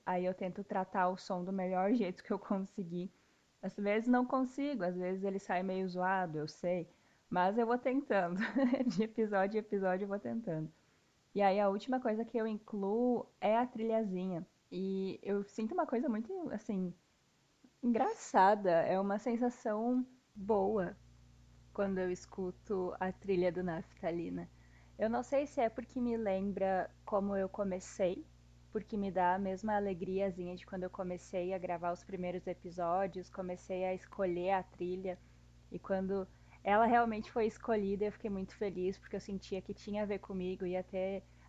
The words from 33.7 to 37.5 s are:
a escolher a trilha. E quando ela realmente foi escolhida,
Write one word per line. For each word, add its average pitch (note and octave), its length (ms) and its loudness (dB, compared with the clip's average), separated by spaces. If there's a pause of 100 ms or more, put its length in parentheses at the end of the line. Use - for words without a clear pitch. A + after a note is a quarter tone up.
a F#3 80 0
escolher F3+ 580 -2
a F#3 120 2
trilha. F3+ 560 -6 (520)
E F#3 60 -10
quando F#3+ 500 -2 (360)
ela G#3 220 6
realmente A#3 460 2
foi A3+ 140 2
escolhida, G#3 600 0